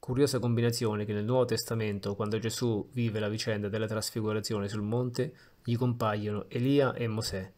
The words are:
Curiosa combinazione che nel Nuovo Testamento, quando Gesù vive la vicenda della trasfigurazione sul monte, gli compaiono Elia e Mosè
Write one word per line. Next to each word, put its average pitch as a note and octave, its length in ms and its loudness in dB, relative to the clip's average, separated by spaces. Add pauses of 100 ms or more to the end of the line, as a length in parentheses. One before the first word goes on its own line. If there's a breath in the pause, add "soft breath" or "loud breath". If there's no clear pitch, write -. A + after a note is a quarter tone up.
Curiosa B2+ 400 2
combinazione A#2 640 2
che G#2+ 80 -4
nel G#2 120 0
Nuovo B2 200 4
Testamento, G#2+ 720 -2
quando G#2+ 240 0
Gesù A2+ 500 0
vive A2+ 300 0
la G#2 80 0
vicenda G#2 400 -2
della A2 180 -2
trasfigurazione G#2+ 800 -2
sul G#2+ 160 -4
monte, A#2+ 520 -2 (280 loud breath)
gli A#2+ 140 0
compaiono G#2+ 720 0
Elia C3+ 460 4
e A#2+ 120 -2
Mosè G#2+ 520 -4